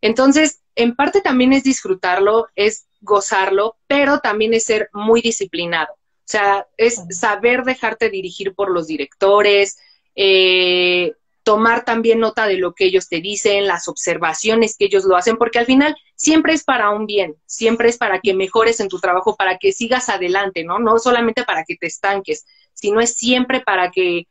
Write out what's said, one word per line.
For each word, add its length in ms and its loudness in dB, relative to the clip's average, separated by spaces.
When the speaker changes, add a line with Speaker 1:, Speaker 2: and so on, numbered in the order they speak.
Speaker 1:
Entonces, 580 2
en 180 0
parte 280 0
también 300 2
es 120 2
disfrutarlo, 880 0
es 300 -2
gozarlo, 760 0
pero 320 2
también 340 -2
es 120 0
ser 280 -2
muy 300 2
disciplinado. 720 -4
O 20 -20
sea, 360 0
es 220 0
Speaker 2:
Ujú. 140 -14
Speaker 1:
saber 520 0
dejarte 460 -4
dirigir 440 -8
por 160 -4
los 160 -2
directores, 920 2
eh, 1000 2
tomar 440 2
también 340 2
nota 260 -2
de 120 0
lo 160 -4
que 100 0
ellos 240 0
te 140 -6
dicen, 440 -2
las 220 -4
observaciones 880 -2
que 80 0
ellos 200 2
lo 120 4
hacen, 220 0
porque 220 0
al 40 0
final 320 2
siempre 360 2
es 120 -2
para 260 0
un 160 -2
bien, 300 -2
siempre 420 0
es 80 0
para 240 -2
que 140 0
mejores 460 0
en 80 -4
tu 120 -8
trabajo, 360 0
para 200 -2
que 160 0
sigas 380 -4
adelante, 540 -2
¿no? 160 -4
No 180 2
solamente 460 0
para 200 -4
que 120 -10
te 100 -8
estanques, 580 -4
sino 260 0
es 140 0
siempre 460 0
para 300 0
que 400 -2